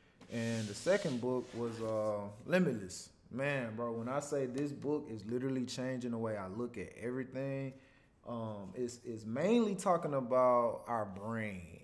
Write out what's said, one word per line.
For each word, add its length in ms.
And 360
the 80
second 460
book 340
was, 260
uh, 400
Limitless. 640
Man, 460
bro, 160
when 160
I 120
say 260
this 260
book 360
is 180
literally 380
changing 460
the 80
way 180
I 120
look 300
at 120
everything, 760
um, 480
it's, 300
it's 200
mainly 500
talking 400
about 720
our 160
brain 800